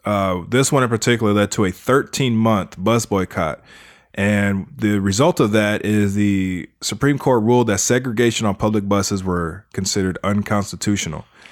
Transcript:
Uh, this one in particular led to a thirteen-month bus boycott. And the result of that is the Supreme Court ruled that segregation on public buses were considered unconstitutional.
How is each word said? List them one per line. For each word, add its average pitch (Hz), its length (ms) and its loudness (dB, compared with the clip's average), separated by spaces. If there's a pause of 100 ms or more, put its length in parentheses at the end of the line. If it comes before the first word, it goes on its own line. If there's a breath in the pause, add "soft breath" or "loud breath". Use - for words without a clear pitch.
Uh, 98 420 -2
this 123 240 2
one 135 120 4
in 120 60 0
particular 113 440 2
led 104 180 2
to 107 140 0
a 92 60 0
thirteen-month 113 1040 0
bus 110 280 0
boycott. 95 560 -4 (520 loud breath)
And 101 640 0
the 104 240 0
result 101 400 2
of 110 140 2
that 104 320 0
is 104 300 0
the 95 540 0 (120)
Supreme 143 360 -2
Court 123 260 2
ruled 120 240 4
that 101 120 0
segregation 120 680 0
on 98 100 0
public 107 340 -2
buses 98 340 -2
were 87 480 -4
considered 95 500 -4
unconstitutional. 101 1000 -2 (280 loud breath)